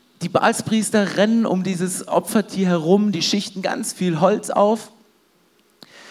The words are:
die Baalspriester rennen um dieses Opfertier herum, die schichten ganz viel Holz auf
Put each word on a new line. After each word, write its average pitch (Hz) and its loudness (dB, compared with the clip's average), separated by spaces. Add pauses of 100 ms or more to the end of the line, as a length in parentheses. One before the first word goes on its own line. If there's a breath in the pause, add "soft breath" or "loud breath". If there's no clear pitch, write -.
(220)
die 175 -6
Baalspriester 208 0
rennen 220 2
um 185 0
dieses 180 -4
Opfertier 190 0
herum, 180 2
die 170 -2
schichten 190 -4
ganz - -6
viel 170 -2
Holz 190 2
auf 214 0 (1200 loud breath)